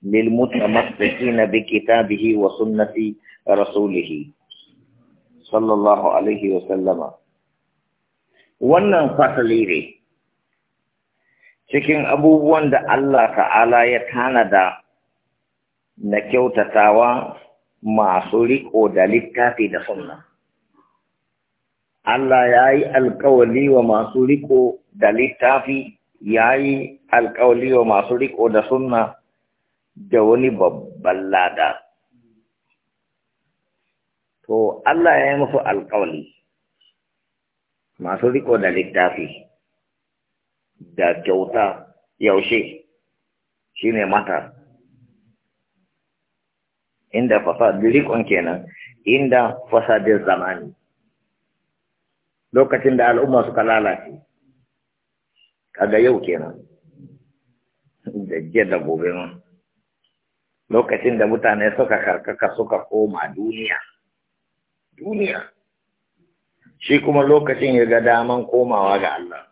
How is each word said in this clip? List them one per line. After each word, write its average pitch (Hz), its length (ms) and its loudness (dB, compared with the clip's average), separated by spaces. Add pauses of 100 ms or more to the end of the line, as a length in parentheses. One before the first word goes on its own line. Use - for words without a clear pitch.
للمتمسكين 113 1400 0
بكتابه 107 800 0 (140)
وسنة 107 580 -2 (540)
رسوله 98 640 0 (1300)
صلى 110 320 -2
الله 104 280 2 (120)
عليه 104 300 -2 (100)
وسلم. 92 460 -2 (1600)
Wannan 170 560 2
fasali 117 480 0
ne 82 160 -4 (1900)
cikin 147 380 -2
abubuwan 151 640 4
da 131 160 2
Allah 131 480 2
Ta'ala 117 560 4
ya 120 180 -2
tanada 110 720 0 (1200)
na 104 300 -2
kyautatawa 120 1040 2 (480)
masu 107 640 0
riƙo 110 480 0
da 92 160 4
littafi 117 580 -2
da 90 160 -6
sunna. 90 400 -12 (1800)
Allah 127 420 2
ya 123 240 6
yi 143 120 2
alkawali 131 840 2
wa 131 160 4
masu 113 440 0
riƙo 131 520 2 (120)
da 104 200 2
littafi, 127 840 -2 (240)
ya 110 340 0
yi 139 440 -4 (120)
alkawali 120 600 2
wa 123 120 4
masu 107 300 0
riƙo 120 360 -2
da 107 160 2
sunna 123 480 -2 (800)
da 104 280 -2
wani 123 280 4
babban 95 800 -4
lada. 87 480 -2 (2750)
To, 110 380 -2
Allah 165 340 2
ya 139 120 0
yi 143 80 -2
musu 139 200 0
alkawali. 95 640 -4 (1800)
Masu 92 360 -4
riƙo 120 240 0
da 95 80 -2
littafi 90 800 -4 (1500)
da 85 280 -2
kyauta 95 640 -2 (320)
yaushe 101 640 0 (880)
shi - 180 -6
ne 107 140 -2
mata. 95 460 -4 (2500)
Inda 113 260 2
fasad, 98 400 -2
riƙon 117 480 0
kenan, 90 400 -4 (400)
inda 123 480 2 (160)
fasadin 110 540 2
zamani. 90 500 -4 (1800)
Lokacin 131 440 2
da 120 120 2
al'umma 123 360 2
suka 117 200 -4
lalace, 110 560 -2 (1500)
kaga 104 240 0
yau 117 240 4
kenan, 82 320 -8 (1500)
da 95 400 -10
jiya 92 240 -2
da 92 80 -2
gobe 80 320 -4
ma. 90 240 -10 (1400)
Lokacin 117 480 0
da 110 80 2
mutane 107 480 0
suka 110 240 0
karkaka 101 580 -4
suka 107 300 -4
koma 104 480 -4
duniya, 107 440 -8 (1200)
duniya. 196 440 -6 (1400)
Shi 143 240 0
kuma 143 240 0
lokacin 139 480 2
ya 120 120 4
ga 117 160 2
daman 120 440 0
komawa 107 560 0
ga 80 160 -6
Allah. 87 340 -16